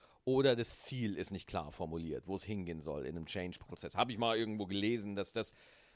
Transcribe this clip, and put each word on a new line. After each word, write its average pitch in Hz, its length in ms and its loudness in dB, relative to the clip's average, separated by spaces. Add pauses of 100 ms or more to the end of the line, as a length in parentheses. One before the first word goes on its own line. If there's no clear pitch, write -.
(240)
oder 131 320 8
das - 240 0
Ziel 113 360 0
ist 90 160 -4
nicht 92 160 -6
klar 78 240 -2
formuliert, 82 540 -4
wo 95 100 -2
es - 80 -4
hingehen 87 360 -4
soll 73 240 -4
in 76 120 -4
einem 82 100 -6
Change-Prozess. 90 680 -6
Hab 120 140 4
ich 104 80 -4
mal 117 200 4
irgendwo 107 280 0
gelesen, 101 500 0
dass 98 160 -2
das, 110 200 -2 (440)